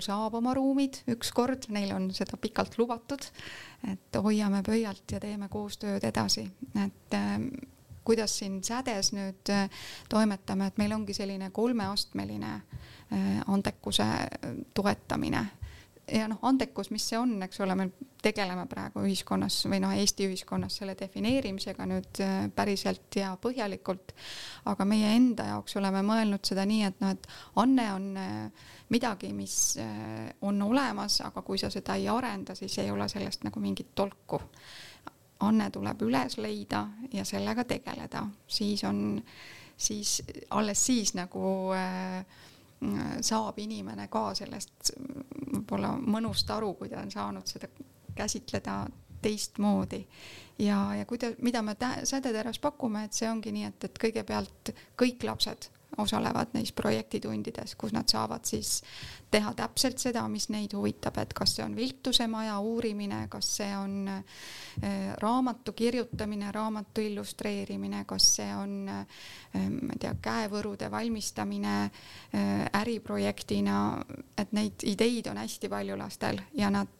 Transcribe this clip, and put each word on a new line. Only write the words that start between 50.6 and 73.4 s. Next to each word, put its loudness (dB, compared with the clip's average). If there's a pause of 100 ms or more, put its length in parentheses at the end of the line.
Ja, 4
ja -2
kuida-, -2
mida 4
me 0
tä-, -2
Sädeteras 0
pakume, 0
et -4
see 0
ongi -2
nii, -2
et, -6
et -14
kõigepealt 0 (220)
kõik 2
lapsed -2 (260)
osalevad 2
neis 0
projektitundides, -2
kus -4
nad 2
saavad 0
siis -2 (500)
teha 6
täpselt 0
seda, 0
mis -2
neid -4
huvitab, 0
et -2
kas 2
see -2
on -2
viltuse 2
maja -2
uurimine, -2
kas -2
see -2
on, -4 (160)
äh, -6 (320)
raamatu 2
kirjutamine, -2
raamatu -2
illustreerimine, -4
kas 8
see -2
on, -4 (140)
äh, -8 (320)
ma 0
ei -6
tea, 0
käevõrude -2
valmistamine, -2
äh, -2 (140)
äriprojektina, 0 (580)